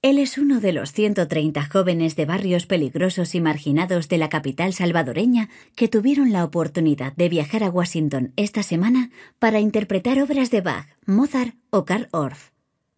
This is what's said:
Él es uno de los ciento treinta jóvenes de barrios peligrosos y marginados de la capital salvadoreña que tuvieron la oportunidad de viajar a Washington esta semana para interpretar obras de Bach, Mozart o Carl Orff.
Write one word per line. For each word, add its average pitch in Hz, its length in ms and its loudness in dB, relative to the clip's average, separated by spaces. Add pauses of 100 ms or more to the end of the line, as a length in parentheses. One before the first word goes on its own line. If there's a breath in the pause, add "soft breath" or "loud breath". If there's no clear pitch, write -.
Él 277 180 4
es 269 180 0
uno 277 220 2
de 202 140 2
los 143 200 -4
ciento 202 360 0
treinta 151 360 -2
jóvenes 170 520 0
de 156 80 0
barrios 180 420 -2
peligrosos 175 720 -2
y 170 40 0
marginados 160 680 0
de 175 100 0
la 156 100 0
capital 151 440 -2
salvadoreña 180 760 0 (280 loud breath)
que 233 100 2
tuvieron 247 460 2
la 185 100 2
oportunidad 151 720 -2
de 175 160 0
viajar 165 340 -2
a 196 80 0
Washington 156 640 -2
esta 208 300 -2
semana 240 460 0 (280 loud breath)
para 220 220 2
interpretar 214 600 0
obras 269 300 0
de 208 120 2
Bach, 147 260 -6 (180)
Mozart 247 480 0 (160)
o 185 140 0
Carl 202 260 -4
Orff. 143 400 -6 (480)